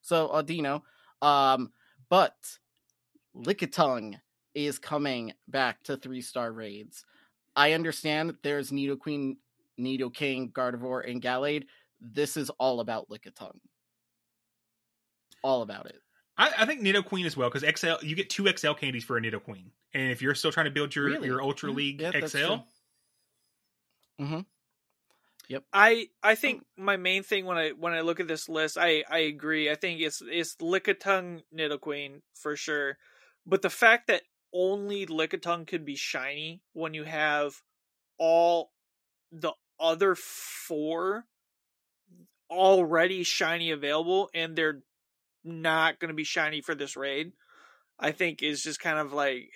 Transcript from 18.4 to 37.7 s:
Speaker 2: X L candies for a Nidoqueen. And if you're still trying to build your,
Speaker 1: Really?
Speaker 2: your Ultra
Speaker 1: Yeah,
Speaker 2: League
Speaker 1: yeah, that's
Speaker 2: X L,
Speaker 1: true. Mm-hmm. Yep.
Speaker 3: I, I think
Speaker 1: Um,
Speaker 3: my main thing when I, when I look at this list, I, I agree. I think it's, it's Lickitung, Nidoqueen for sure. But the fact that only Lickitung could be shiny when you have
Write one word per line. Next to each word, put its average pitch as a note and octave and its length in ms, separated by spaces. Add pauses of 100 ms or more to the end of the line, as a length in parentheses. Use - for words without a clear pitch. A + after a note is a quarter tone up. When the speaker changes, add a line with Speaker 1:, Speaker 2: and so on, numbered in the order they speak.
Speaker 2:
X F#3 160
L D3+ 100
candies C3 300
for B2 120
a A#2 40
Nidoqueen. G#2+ 500 (220)
And C3 180
if A#2+ 120
you're C#3 120
still D#3 160
trying D#3+ 160
to C#3+ 60
build C#3+ 220
your, C#3+ 120
Speaker 1:
Really? C#3+ 220
Speaker 2:
your C3 140
Ultra C#3 280
Speaker 1:
Yeah, C3+ 60
Speaker 2:
League C#3+ 240
Speaker 1:
yeah, E3 100
that's D3+ 240
Speaker 2:
X C#3+ 100
L, G#3+ 220 (1500)
Speaker 1:
true. C#3+ 80
Mm-hmm. D#3 140 (1080)
Yep. B2+ 240
Speaker 3:
I, A3 360 (140)
I A3 120
think B3+ 280 (160)
Speaker 1:
Um, F#3+ 80
Speaker 3:
my G3+ 100
main F#3 260
thing G3 220
when F3+ 140
I, D#3 120
when E3 220
I E3 80
look E3 180
at F3+ 100
this D#3 200
list, D#3 300
I, D#3+ 320
I D#3+ 80
agree. D3+ 520
I D3+ 40
think E3 260
it's, D#3 260
it's D#3+ 300
Lickitung, F3+ 840 (140)
Nidoqueen C#3+ 640 (120)
for D3 220
sure. C#3+ 400 (500)
But F#3 160
the F3+ 80
fact A#3 380
that G3 140 (300)
only G3 540
Lickitung E3 600
could D#3+ 180
be C#3+ 120
shiny D3 680 (100)
when D#3+ 220
you D3+ 100
have D3+ 500 (640)